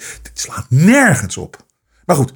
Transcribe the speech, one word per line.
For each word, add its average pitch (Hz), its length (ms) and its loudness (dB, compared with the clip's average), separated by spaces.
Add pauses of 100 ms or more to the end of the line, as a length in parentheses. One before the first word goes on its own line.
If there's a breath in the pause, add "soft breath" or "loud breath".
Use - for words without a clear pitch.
(220 loud breath)
Dit - 180 -20
slaat - 300 -12
nergens 180 680 2
op. - 280 -16 (400)
Maar 180 100 2
goed, 135 200 0